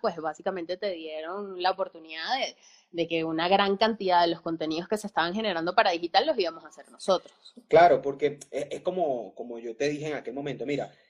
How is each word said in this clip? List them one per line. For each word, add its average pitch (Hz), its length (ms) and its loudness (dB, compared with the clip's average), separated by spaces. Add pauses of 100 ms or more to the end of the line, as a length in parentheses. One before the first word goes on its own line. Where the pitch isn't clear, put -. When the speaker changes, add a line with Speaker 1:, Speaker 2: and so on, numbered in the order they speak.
Speaker 1:
pues 180 140 0
básicamente 170 600 -6
te 202 160 -4
dieron 170 720 -10
la 185 80 2
oportunidad 175 680 -6
de, 220 180 -6 (340)
de 170 180 -2
que 165 160 -2
una 160 240 -2
gran 196 300 4
cantidad 196 440 4
de 170 60 4
los 170 140 -4
contenidos 160 460 -4
que 214 100 0
se 208 80 -10
estaban 170 260 -2
generando 185 420 -2
para 208 180 6
digital 190 340 2
los 285 120 0
íbamos 165 260 -4
a 151 40 -18
hacer - 220 -20
nosotros. - 420 -2 (360)
Speaker 2:
Claro, 160 340 8
porque 139 360 -2 (120)
es, 143 200 -6
es 143 120 -8
como, 139 520 -2
como 120 240 -12
yo 117 180 -10
te 143 120 0
dije 147 200 -4
en 147 60 -4
aquel 117 200 -8
momento, 135 320 -8
mira, 135 260 -4 (180)